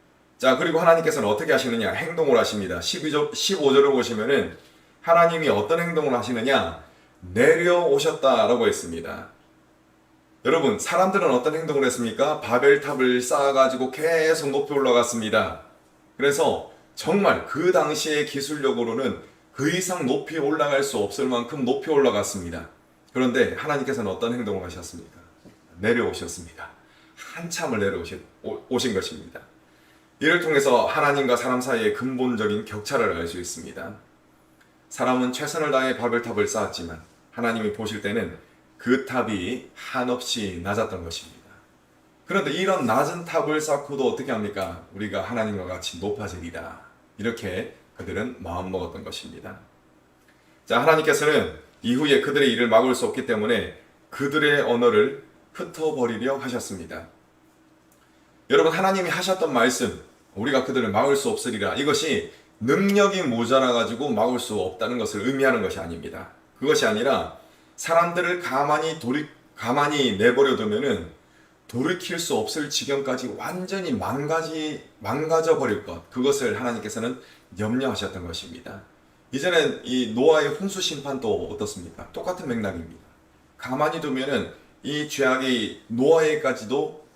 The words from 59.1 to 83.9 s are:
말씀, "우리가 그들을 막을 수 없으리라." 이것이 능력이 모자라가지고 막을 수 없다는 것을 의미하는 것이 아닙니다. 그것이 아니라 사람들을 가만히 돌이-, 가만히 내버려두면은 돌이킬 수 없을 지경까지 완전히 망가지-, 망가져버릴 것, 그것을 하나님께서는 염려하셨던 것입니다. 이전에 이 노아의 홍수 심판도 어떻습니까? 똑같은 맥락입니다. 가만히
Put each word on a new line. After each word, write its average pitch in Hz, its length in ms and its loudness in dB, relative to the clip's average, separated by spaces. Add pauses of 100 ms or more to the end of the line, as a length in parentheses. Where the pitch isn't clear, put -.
말씀, - 500 0 (320)
"우리가 123 300 0
그들을 120 260 0
막을 139 240 4
수 123 140 0
없으리라." 104 460 -4
이것이 143 580 0 (260)
능력이 190 640 2
모자라가지고 120 840 2
막을 117 300 0
수 107 200 -4
없다는 110 380 -4
것을 104 280 -4
의미하는 131 360 2
것이 95 180 -4
아닙니다. 82 520 -10 (280)
그것이 143 260 2
아니라 110 560 0 (340)
사람들을 170 640 0
가만히 156 600 -2
돌이-, 139 280 -2 (280)
가만히 135 640 0
내버려두면은 117 920 2 (560)
돌이킬 165 520 -4
수 143 160 -2
없을 127 340 -2
지경까지 127 640 -4
완전히 180 560 -6
망가지-, 151 920 -4 (160)
망가져버릴 147 840 0
것, - 280 -14
그것을 127 480 0
하나님께서는 117 600 -6 (380)
염려하셨던 107 720 -2
것입니다. - 560 -12 (480)
이전에 151 520 2
이 123 300 -2
노아의 147 360 6
홍수 190 320 -6
심판도 135 680 -4
어떻습니까? - 640 -10
똑같은 180 360 -6
맥락입니다. 95 560 -6 (540)
가만히 151 420 -2